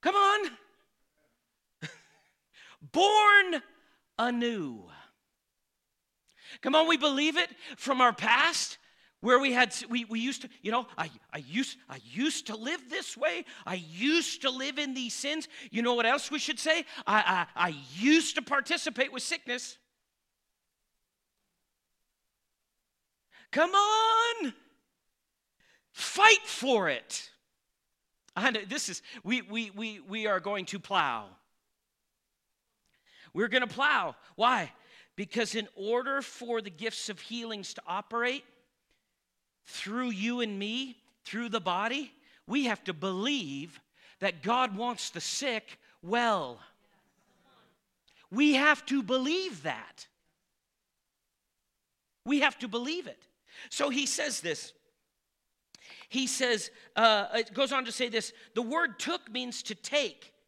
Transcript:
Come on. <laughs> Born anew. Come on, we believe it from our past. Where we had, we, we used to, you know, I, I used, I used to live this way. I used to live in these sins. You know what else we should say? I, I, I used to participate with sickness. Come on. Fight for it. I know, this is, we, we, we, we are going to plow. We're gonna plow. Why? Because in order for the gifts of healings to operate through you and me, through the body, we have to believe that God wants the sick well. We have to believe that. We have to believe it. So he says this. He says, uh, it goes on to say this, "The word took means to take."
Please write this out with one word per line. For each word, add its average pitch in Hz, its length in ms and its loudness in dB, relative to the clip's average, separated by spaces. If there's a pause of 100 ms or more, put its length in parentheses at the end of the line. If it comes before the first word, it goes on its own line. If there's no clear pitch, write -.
Come 370 140 2
on. 403 360 4 (1300)
<laughs> - 60 -12 (1040)
Born 403 680 6 (560)
anew. 220 640 -2 (1800)
Come 269 140 -2
on, 320 120 6
we 330 80 6
believe 294 400 2
it 339 140 0 (260)
from 262 240 0
our 247 120 8
past. 254 640 2 (420)
Where 247 180 6
we 269 160 2
had, 247 200 4 (140)
we, 233 160 -2
we 226 160 -4
used 254 220 -4
to, 254 80 -16 (100)
you 202 100 -6
know, 226 160 0 (120)
I, 165 100 -4 (240)
I - 60 -8
used, 156 400 -4 (100)
I 135 160 -14
used 185 440 -4
to 214 80 -6
live 254 340 -8
this - 260 -8
way. 302 300 -2 (180)
I 185 260 -6
used 269 520 0
to 269 80 0
live 262 280 -4
in 294 140 -4
these 247 220 -6
sins. 294 340 -6 (220)
You 226 100 -2
know 240 140 2
what 233 100 2
else 254 260 2
we 302 80 -4
should 262 200 -4
say? 320 260 0 (220)
I, 185 400 2 (100)
I, 175 120 2
I 160 60 -4 (200)
used 294 400 4
to 294 80 -2
participate 277 720 0
with 254 80 -8
sickness. - 560 -6 (3750)
Come 349 200 2
on. 440 840 4 (1400)
Fight 403 520 6
for 226 460 2
it. - 400 -6 (1080)
I 220 140 2
know, 220 180 -4
this 247 220 -6
is, 180 100 -10 (220)
we, 240 180 -2
we, 208 300 -8
we, 208 300 -10
we 208 260 -6
are 196 120 2
going 190 280 -6
to 202 120 -10
plow. 139 500 0 (2000)
We're 208 160 0
gonna 247 180 2
plow. 226 500 0 (200)
Why? 220 340 2 (460)
Because 208 380 -4
in 208 120 -4 (100)
order 247 440 -2
for 240 400 -6
the 196 80 -10
gifts 208 400 -8
of 208 120 -10
healings 226 520 -10
to - 140 -16
operate 233 580 -4 (1200)
through 240 440 -6
you 233 320 -2
and 208 160 -6
me, 233 360 -6 (300)
through 233 240 -6
the 220 100 -2
body, 214 540 -2 (340)
we 262 200 0
have 220 180 -2
to 180 80 -6
believe 185 880 -4 (400)
that 175 220 -4
God 233 340 0
wants 233 320 -4
the 170 140 -10
sick - 560 -6 (240)
well. 185 560 0 (1700)
We 294 220 6
have 285 340 6
to 269 160 0
believe 262 600 -2
that. 135 440 -8 (2250)
We 277 140 2
have 277 180 2
to 247 100 -6
believe 254 380 -6
it. - 200 -18 (440)
So 285 180 -2
he 277 160 0
says 285 360 -2
this. - 340 -6 (1400)
He 262 160 -2
says, 240 440 -2 (240)
uh, 214 380 6
it 226 220 -2
goes 269 180 0
on 262 140 0
to 233 60 -8
say 247 180 -2
this, 220 240 -2 (180)
"The 220 80 -2
word 247 380 0
took 330 340 -6
means 247 300 -6
to 220 120 -8
take." - 600 -4 (120)